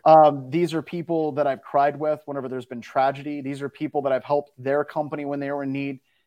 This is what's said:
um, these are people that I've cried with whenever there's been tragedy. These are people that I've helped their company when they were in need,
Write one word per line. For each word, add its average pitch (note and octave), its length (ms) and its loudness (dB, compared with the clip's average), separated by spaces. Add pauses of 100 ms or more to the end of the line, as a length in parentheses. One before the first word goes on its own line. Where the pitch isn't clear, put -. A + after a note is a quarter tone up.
um, D3+ 440 8
these D#3+ 240 0
are D#3+ 100 -2
people E3 500 -4
that D3+ 160 0
I've B2+ 140 -4
cried C#3+ 360 2
with D3+ 280 -2
whenever C#3 220 -6
there's B2+ 160 -8
been A#2+ 160 -12
tragedy. C#3 600 -2
These C#3 200 -8
are C#3 80 -6
people D3 340 -6
that C3+ 100 0
I've B2+ 100 0
helped D3 340 -2
their C#3 280 -2
company D3 400 -6
when C#3+ 160 -6
they C#3 100 -6
were C#3+ 140 -6
in C3+ 80 -6
need, C#3 260 -6 (280)